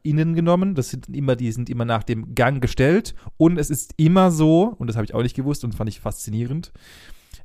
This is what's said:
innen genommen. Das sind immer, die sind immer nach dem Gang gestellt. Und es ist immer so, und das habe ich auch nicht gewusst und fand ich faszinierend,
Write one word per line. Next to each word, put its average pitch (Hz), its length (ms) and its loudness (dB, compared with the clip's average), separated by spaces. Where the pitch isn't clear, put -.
innen 156 320 0
genommen. 175 400 2
Das - 160 -4
sind 131 180 -12
immer, 135 260 0
die 123 160 -4
sind 120 200 -6
immer 120 120 -4
nach 117 200 -2
dem 113 320 -6
Gang 127 260 2
gestellt. 139 540 2
Und 170 200 4
es 147 140 -2
ist - 260 -6
immer 185 320 6
so, 165 480 4
und - 80 -8
das 113 100 -4
habe 110 100 -2
ich 110 100 -8
auch 117 80 0
nicht 123 120 -4
gewusst 143 280 -4
und 117 100 -6
fand 110 160 -6
ich 101 120 -12
faszinierend, 117 680 -8